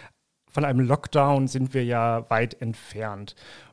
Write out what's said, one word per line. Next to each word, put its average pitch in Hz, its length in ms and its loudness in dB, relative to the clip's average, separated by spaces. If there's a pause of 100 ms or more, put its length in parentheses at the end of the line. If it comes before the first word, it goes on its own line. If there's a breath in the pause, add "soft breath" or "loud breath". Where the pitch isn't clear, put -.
(500 loud breath)
von 143 140 -2
einem 131 160 2
Lockdown 139 680 2
sind 131 240 -2
wir 131 100 0
ja 117 460 0
weit 113 320 0
entfernt. 107 720 -8 (380 loud breath)